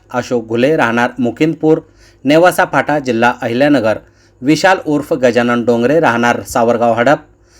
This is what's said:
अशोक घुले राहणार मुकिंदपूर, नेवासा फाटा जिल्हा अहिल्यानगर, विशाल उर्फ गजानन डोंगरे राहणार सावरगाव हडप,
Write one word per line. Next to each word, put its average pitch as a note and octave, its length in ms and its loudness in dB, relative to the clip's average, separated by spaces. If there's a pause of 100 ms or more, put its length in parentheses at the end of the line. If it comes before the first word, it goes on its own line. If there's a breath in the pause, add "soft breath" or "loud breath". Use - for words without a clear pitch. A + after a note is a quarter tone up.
(100)
अशोक A#2+ 360 -4
घुले A#2+ 300 0
राहणार A#2+ 420 0
मुकिंदपूर, D#3 640 -2 (440 soft breath)
नेवासा E3+ 400 2
फाटा D3+ 340 -2
जिल्हा A#2+ 340 0 (100)
अहिल्यानगर, A#2+ 560 0 (440 soft breath)
विशाल D#3+ 440 2
उर्फ D3 260 -4
गजानन A#2+ 520 0
डोंगरे A#2+ 360 0
राहणार A#2 420 0
सावरगाव A#2 500 0
हडप, B2 260 2 (420 soft breath)